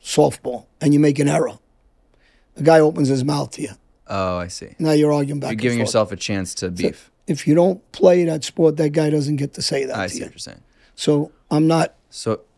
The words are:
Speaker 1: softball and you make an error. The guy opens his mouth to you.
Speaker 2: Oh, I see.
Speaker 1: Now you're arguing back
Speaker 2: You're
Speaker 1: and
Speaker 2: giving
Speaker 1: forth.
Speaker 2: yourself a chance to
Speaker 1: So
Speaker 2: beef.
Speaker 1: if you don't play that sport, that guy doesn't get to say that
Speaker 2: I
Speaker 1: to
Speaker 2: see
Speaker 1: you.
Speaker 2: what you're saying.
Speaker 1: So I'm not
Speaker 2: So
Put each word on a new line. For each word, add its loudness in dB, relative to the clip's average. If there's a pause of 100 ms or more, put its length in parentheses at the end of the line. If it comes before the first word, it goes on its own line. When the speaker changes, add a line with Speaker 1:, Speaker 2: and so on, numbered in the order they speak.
Speaker 1:
softball -2 (160)
and 4
you 4
make 2
an 2
error. -2 (960)
The -8
guy 6
opens 2
his 0
mouth -4
to -14
you. -8 (380)
Speaker 2:
Oh, -4
I -8
see. -16
Speaker 1:
Now 0
you're 4
arguing -2
back -8
Speaker 2:
You're -6
Speaker 1:
and -6
Speaker 2:
giving 0
Speaker 1:
forth. -2
Speaker 2:
yourself 0
a -8
chance -6
to -8
Speaker 1:
So -6
Speaker 2:
beef. -6 (160)
Speaker 1:
if -4
you 4
don't 2
play 4
that -4
sport, 0
that 0
guy 0
doesn't -2
get -4
to -12
say -4
that -8
Speaker 2:
I -4
Speaker 1:
to -6
Speaker 2:
see -10
Speaker 1:
you. -10
Speaker 2:
what -20
you're -20
saying. -18 (340)
Speaker 1:
So 0 (180)
I'm 4
not 2 (160)
Speaker 2:
So -6 (160)